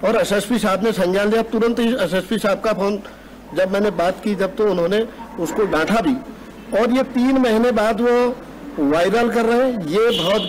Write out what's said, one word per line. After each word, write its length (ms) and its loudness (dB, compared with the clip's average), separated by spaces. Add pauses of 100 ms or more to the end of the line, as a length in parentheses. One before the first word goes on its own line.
और 120 0
एसएसपी 420 0
साहब 260 0
ने 80 2
संज्ञान 360 0
लिया। 140 2
तुरंत 360 0
ही 160 2
एसएसपी 440 -2
साहब 220 0
का 120 0
फ़ोन 300 -2 (520)
जब 180 0
मैंने 180 2
बात 340 -2
की 100 0
जब, 220 -4
तो 140 2
उन्होंने 380 0 (320)
उसको 220 -2
डांटा 380 2
भी। 140 2 (640)
और 120 2
ये 120 2
तीन 360 0
महीने 340 2
बाद 280 0
वो 360 2 (420)
वायरल 520 2
कर 160 0
रहे 260 2
हैं, 100 -4
ये 420 2
बहुत 240 2